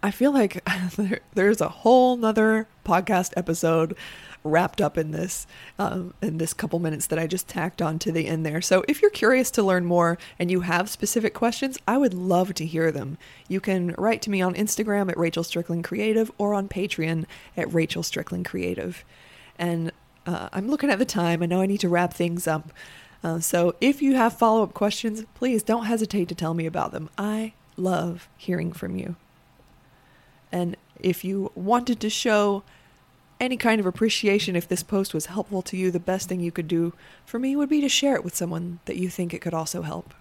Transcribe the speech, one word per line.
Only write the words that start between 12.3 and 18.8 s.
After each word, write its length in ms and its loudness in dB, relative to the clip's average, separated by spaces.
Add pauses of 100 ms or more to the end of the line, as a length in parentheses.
to 100 -6
hear 260 0
them. 280 -6 (280)
You 140 -2
can 380 0
write 240 0
to 80 -6
me 100 0
on 140 0
Instagram 560 0
at 80 -4
Rachel 260 0
Strickland 400 -4
Creative 540 0
or 160 0
on 120 -2
Patreon 600 -4 (320)
at 160 -2
Rachel 280 0
Strickland 440 -6
Creative. 580 -6 (540)